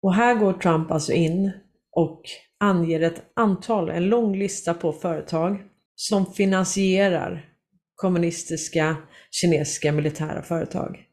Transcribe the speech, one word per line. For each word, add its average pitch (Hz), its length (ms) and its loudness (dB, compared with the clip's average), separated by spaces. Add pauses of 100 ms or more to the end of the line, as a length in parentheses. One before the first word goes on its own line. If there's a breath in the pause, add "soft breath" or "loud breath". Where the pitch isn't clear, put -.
Och 190 120 2
här 240 200 4
går 208 180 2
Trump 160 380 2
alltså 156 220 -2
in 175 400 2 (440)
och - 260 -2 (380)
anger 170 400 2
ett 165 220 0 (140)
antal, 202 520 0
en 170 200 0
lång 214 300 2
lista 196 360 -2
på 170 180 -2
företag 170 680 -2 (340)
som 196 380 0
finansierar 190 1120 2 (500)
kommunistiska 165 1000 0 (340 loud breath)
kinesiska 151 640 0
militära 151 500 -2
företag. - 560 -6 (140)